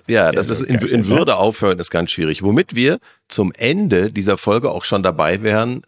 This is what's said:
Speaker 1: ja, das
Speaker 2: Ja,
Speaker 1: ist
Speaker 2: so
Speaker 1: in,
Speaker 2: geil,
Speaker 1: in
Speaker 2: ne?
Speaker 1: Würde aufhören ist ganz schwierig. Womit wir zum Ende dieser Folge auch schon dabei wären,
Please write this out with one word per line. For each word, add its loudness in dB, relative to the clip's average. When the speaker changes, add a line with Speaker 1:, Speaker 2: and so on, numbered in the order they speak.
Speaker 1:
ja, 4
das 0
Speaker 2:
Ja, -4
Speaker 1:
ist -4
Speaker 2:
so -6
Speaker 1:
in, 0
Speaker 2:
geil, -2
Speaker 1:
in 2
Speaker 2:
ne? 0
Speaker 1:
Würde 2
aufhören 0
ist -8
ganz -2
schwierig. -4
Womit 0
wir 2
zum 0
Ende 0
dieser 0
Folge 0
auch -6
schon -2
dabei 0
wären, -2